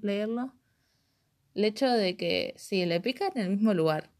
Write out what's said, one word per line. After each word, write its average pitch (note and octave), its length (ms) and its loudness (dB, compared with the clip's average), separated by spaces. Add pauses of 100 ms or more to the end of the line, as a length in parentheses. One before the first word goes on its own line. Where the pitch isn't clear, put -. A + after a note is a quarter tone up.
leerlo. G#3+ 540 -4 (960)
El G3+ 120 2
hecho A3 240 0
de G3+ 280 2
que, E3+ 400 -2
sí, F#3 280 -2
le E3+ 140 2
pica B3+ 280 -2
en C#4+ 140 -2
el F#3 100 -2
mismo G#3 240 2
lugar D#3 340 0 (100)